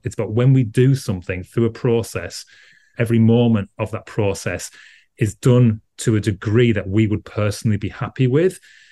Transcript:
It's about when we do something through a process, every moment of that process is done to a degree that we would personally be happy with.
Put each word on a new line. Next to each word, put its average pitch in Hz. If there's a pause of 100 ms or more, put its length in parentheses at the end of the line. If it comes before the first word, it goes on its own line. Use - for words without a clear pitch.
It's -
about 107
when 123
we 131
do 127
something 92
through 113
a 113
process, 113 (540)
every 113
moment 113
of 110
that 101
process 98 (460)
is -
done 123 (180)
to 110
a 104
degree 110
that 95
we 107
would 104
personally 104
be 101
happy -
with. 160 (320)